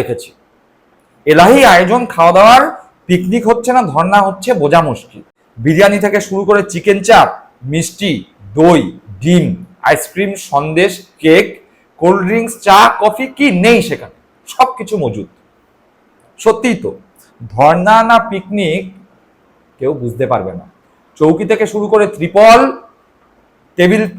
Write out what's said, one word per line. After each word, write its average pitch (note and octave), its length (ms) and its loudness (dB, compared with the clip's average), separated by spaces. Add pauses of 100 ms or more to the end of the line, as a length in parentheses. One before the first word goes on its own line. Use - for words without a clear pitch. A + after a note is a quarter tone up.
দেখেছি। A#2+ 280 -10 (1040)
এলাহি F#3+ 280 6 (140)
আয়োজন, F#3 280 2 (120)
খাওয়া E3+ 220 2
দাওয়ার, A#3 260 6 (440)
পিকনিক F3+ 440 -2
হচ্ছে A#3+ 260 -2
না, A3 60 2 (100)
ধর্ণা F3+ 340 0
হচ্ছে G3 240 -8 (120)
বোঝা D3+ 260 2
মুশকিল। - 340 -12 (360)
বিরিয়ানি F3+ 460 2
থেকে G3+ 140 0 (100)
শুরু F#3+ 200 -6
করে G#3 120 2 (120)
চিকেন G3 260 -2 (100)
চাপ, F3+ 200 4 (420)
মিষ্টি, E3 420 -6 (460)
দই, D#3+ 220 4 (420)
ডিম, E3 240 2 (420)
আইসক্রিম, F3+ 420 -4 (200)
সন্দেশ, D#3 420 -2 (300)
কেক, E3 240 4 (540)
কোল্ড F#3 260 0
ড্রিঙ্কস, A3+ 280 -4 (120)
চা, G3 120 4 (240)
কফি, G#3+ 220 -2 (120)
কি C#4+ 100 0 (180)
নেই A#3 140 4 (100)
সেখানে? C3 280 -10 (320)
সব - 200 0 (100)
কিছু A3 240 -10
মজুদ। G#2 260 -8 (1120)
সত্যিই A3+ 420 -2
তো, G2+ 80 -6 (640)
ধর্ণা F3 420 2 (120)
না A#3 80 4 (140)
পিকনিক F#3+ 520 -6 (1000)
কেউ C3 120 -2 (100)
বুঝতে A#2+ 300 -6
পারবে F#2+ 280 -4
না। - 60 -20 (540)
চৌকি D#3+ 300 0
থেকে G#3+ 220 0
শুরু G#3 200 -6
করে G#3 120 2 (100)
ত্রিপল, G#3+ 460 4 (1160)
টেবিল F#3 240 2 (160)